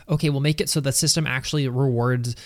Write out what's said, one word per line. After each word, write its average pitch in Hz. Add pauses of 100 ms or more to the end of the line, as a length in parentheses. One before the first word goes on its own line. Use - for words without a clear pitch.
(100)
"Okay, 151
we'll 139
make 151
it -
so 156
the 135
system 156
actually 135
rewards, 123